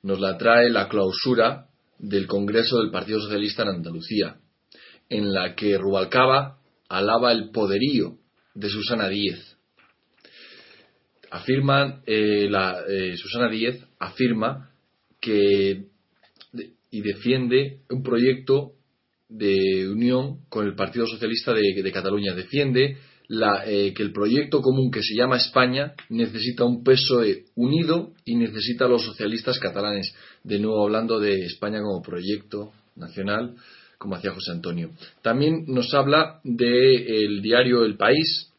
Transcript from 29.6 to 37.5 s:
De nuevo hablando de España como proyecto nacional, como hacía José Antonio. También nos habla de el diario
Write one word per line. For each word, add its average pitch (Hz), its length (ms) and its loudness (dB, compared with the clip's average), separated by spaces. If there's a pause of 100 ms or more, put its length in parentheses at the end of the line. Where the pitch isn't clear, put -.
De 101 140 -4
nuevo 107 260 0
hablando 110 340 0
de 101 280 2
España 104 340 -6
como 98 220 -4
proyecto 101 680 -8 (240)
nacional, 104 600 -6 (400)
como 95 180 -10
hacía 90 200 -6
José - 180 -10
Antonio. 85 380 -6 (320)
También 147 440 0
nos 127 280 -2
habla 143 500 2
de 120 800 4
el 104 160 -2
diario 120 460 4